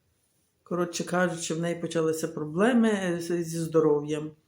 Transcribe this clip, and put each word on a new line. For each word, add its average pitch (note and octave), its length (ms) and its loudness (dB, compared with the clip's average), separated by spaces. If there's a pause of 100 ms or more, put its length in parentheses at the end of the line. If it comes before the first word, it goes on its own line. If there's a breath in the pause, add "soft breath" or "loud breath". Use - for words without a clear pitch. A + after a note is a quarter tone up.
(640)
коротше F3 420 -2
кажучи, F3 500 0
в D#3+ 60 -4
неї E3+ 200 -4
почалися D#3+ 480 0
проблеми, G3 600 2
е, F#3 320 0
з-, E3+ 240 -2
зі E3 140 -6
здоров'ям, D3+ 720 2 (180)